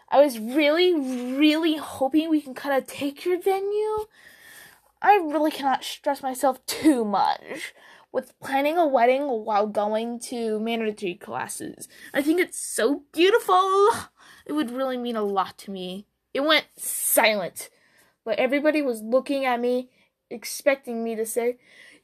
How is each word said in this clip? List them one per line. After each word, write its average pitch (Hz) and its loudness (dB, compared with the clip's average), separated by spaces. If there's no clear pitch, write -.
I 262 4
was 269 6
really, 302 2
really 294 0
hoping 302 -2
we 302 2
can 254 -14
kinda 269 -2
take 277 -8
your 359 0
venue. 415 -2
I 403 6
really 302 0
cannot 269 -2
stress - -4
myself 262 -2
too 262 2
much - -2
with - -8
planning 285 0
a 339 4
wedding 262 4
while 220 0
going 220 -2
to 226 -4
mandatory 214 -4
classes. - -10
I 269 0
think 320 2
it's 339 -2
so 254 -2
beautiful. 381 4
It 294 -6
would 294 -2
really 254 -4
mean 240 -4
a 214 -2
lot 196 -2
to - -14
me." 185 -10
It 254 -2
went 302 2
silent, - 0
but 220 -2
everybody 285 2
was 233 -4
looking 262 0
at 240 0
me, 247 -2
expecting 240 -2
me 226 -4
to 220 -4
say, 240 -2